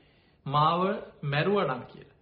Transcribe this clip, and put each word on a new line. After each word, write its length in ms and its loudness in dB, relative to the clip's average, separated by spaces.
මාව 340 2
මැරුවා 460 0
නම්" 180 -4
කියලා. 380 -20